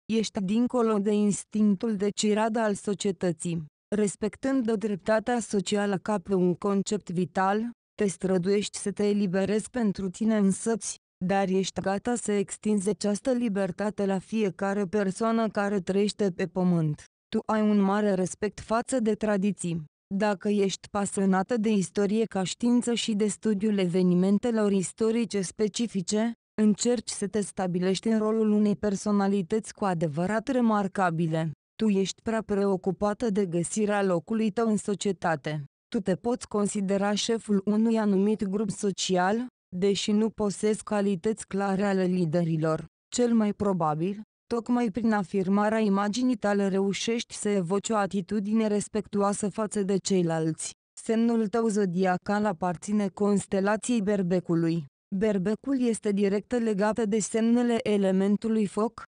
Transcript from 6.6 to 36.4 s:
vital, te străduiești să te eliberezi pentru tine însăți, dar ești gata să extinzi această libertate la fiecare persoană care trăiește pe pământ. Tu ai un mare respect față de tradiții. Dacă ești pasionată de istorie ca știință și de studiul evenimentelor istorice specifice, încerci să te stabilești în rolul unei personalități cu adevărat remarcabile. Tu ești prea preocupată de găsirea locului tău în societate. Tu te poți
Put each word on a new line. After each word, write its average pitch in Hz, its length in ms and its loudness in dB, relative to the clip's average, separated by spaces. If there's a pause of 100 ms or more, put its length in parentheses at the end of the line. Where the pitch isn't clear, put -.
vital, 190 600 0 (320)
te 208 60 2
străduiești 190 720 0
să 202 140 -4
te 208 160 0
eliberezi 202 640 0
pentru 202 400 -2
tine 220 280 0
însăți, 202 580 0 (300)
dar 196 220 2
ești 185 340 -2
gata 202 340 -2
să 226 160 -4
extinzi 208 580 0
această 208 420 -2
libertate 202 760 -2
la 190 140 0
fiecare 202 680 -2
persoană 214 640 0
care 202 320 -2
trăiește 196 520 0
pe 185 160 -4
pământ. 170 560 0 (260)
Tu 220 160 -2
ai 214 160 0
un 214 180 4
mare 202 340 2
respect 185 460 -4
față 240 400 -2
de 220 160 0
tradiții. 190 680 -2 (320)
Dacă 208 340 0
ești 196 400 0
pasionată 190 680 0
de 214 120 0
istorie 208 560 0
ca 190 180 -4
știință 240 500 0
și 226 200 -2
de 208 140 2
studiul 208 500 0
evenimentelor 190 960 2
istorice 208 680 0
specifice, 214 920 -2 (300)
încerci 220 480 2
să - 180 -6
te 208 140 -2
stabilești 185 680 -2
în 220 100 4
rolul 220 340 2
unei 208 240 4
personalități 202 1000 0
cu - 120 -4
adevărat 180 600 -2
remarcabile. 185 1040 0 (240)
Tu 220 140 0
ești 190 320 0
prea 220 200 -2
preocupată 202 880 -2
de 202 160 0
găsirea 202 580 0
locului 196 480 0
tău 233 160 0
în 214 100 2
societate. 165 840 -4 (240)
Tu 240 120 -4
te 190 160 0
poți 240 320 -4